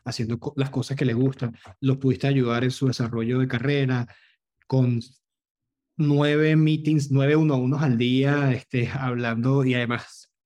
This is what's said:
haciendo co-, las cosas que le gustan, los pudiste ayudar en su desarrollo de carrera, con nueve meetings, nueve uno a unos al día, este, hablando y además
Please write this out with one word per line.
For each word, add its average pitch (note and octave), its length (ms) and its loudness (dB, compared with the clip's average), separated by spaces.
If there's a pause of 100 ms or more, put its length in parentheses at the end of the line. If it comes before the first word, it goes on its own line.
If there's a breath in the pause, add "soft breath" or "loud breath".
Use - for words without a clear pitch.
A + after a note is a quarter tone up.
haciendo A#2 340 -6
co-, - 180 -10
las C#3 140 -2
cosas C3+ 260 -6
que C#3+ 80 -2
le A#2+ 100 0
gustan, B2+ 420 -2 (240 loud breath)
los C3+ 160 0
pudiste C3 320 0
ayudar B2 340 0
en B2+ 80 0
su C3+ 160 -4
desarrollo A#2+ 540 -2
de C3 80 0
carrera, B2+ 580 -2 (640 loud breath)
con B2+ 320 2 (960)
nueve D3 580 2
meetings, D#3 560 2
nueve C#3 240 4
uno D#3 200 2
a - 20 2
unos C3 260 0
al B2 160 2
día, C3+ 540 2
este, A#2+ 360 -4
hablando B2 760 -2
y B2+ 100 2
además A#2+ 580 -6 (140)